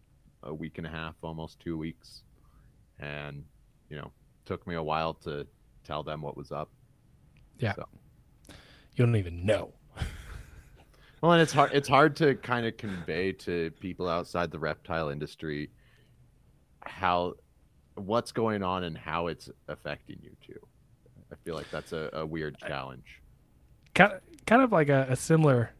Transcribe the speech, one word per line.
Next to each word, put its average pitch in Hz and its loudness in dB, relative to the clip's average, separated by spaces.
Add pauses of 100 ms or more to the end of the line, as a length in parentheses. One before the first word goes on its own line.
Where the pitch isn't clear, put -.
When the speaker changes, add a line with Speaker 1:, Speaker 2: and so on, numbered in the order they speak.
(420)
Speaker 1:
a - -10
week 78 -10
and 82 -8
a - -14
half, 80 -8
almost 80 -10
two 82 -6
weeks. - -12 (760)
And, 73 -10 (440)
you 78 -14
know, 73 -12 (360)
took 92 -8
me 87 -6
a 82 -4
while 80 0
to 73 -10 (380)
tell 76 -6
them 76 -8
what 71 -8
was 73 -14
up. 76 -8 (880)
Speaker 2:
Yeah. 107 -2
Speaker 1:
So. - -12 (640)
Speaker 2:
You - -2
don't 117 4
even 87 -4
know. 95 0 (1500)
Speaker 1:
Well, 165 8
and 165 10
it's - 2
hard, 139 6
it's 139 2
hard 143 8
to 147 4
kinda 117 0
convey 90 -4
to 85 -4 (100)
people 90 -6
outside 85 -2
the 80 -10
reptile 78 -4
industry 73 -8 (1080)
how, 90 0 (640)
what's 107 -2
going 110 -2
on 92 -2
and 82 -6
how 85 -4
it's 80 -8 (180)
affecting 73 -10
you - -20
too. - -20 (720)
I 76 -16
feel 82 -8
like 73 -10
that's 78 -10
a, 78 -6
a 80 -6
weird 78 -6
Speaker 2:
I - -10
Speaker 1:
challenge. 67 -10 (720)
Speaker 2:
ki-, 190 6 (280)
kind 247 6
of 233 2
like 156 4
a, 135 4
a 127 0
similar 143 4